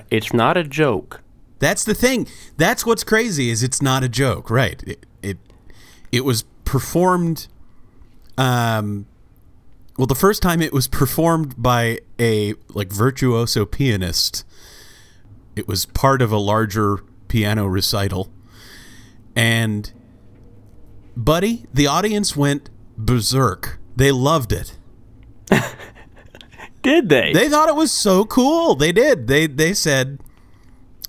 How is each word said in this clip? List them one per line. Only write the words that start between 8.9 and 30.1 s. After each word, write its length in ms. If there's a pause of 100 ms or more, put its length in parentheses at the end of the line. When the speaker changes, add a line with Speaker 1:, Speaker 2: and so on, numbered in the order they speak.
Speaker 2:
well, 100
the 80
first 280
time 180
it 120
was 140
performed 760
by 380 (200)
a, 340 (160)
like, 220
virtuoso 760
pianist. 800 (1120)
It 120
was 180
part 360
of 100
a 60
larger 680 (260)
piano 380
recital. 600 (1080)
And, 560 (1200)
buddy, 580
the 140
audience 480
went 340 (280)
berserk. 840 (160)
They 160
loved 400
it. 260 (720)
Speaker 1:
<laughs> 120 (1200)
Did 280
they? 220
Speaker 2:
They 160
thought 220
it 60
was 180
so 320
cool. 500
They 160
did. 360
They, 200
they 260
said, 460 (880)